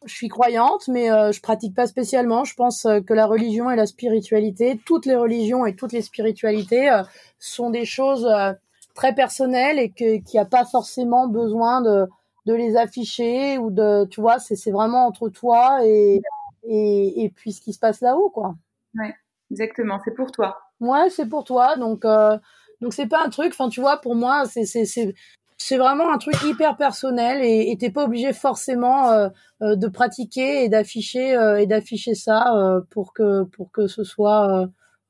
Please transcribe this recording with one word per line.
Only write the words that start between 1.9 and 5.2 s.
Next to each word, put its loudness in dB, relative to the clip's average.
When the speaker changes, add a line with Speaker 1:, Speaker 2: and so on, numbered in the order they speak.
Speaker 1:
Je -14
pense, -2
euh, 4
que -2
la 4
religion 0
et 0
la 2
spiritualité, -2
toutes 0
les 2
religions 0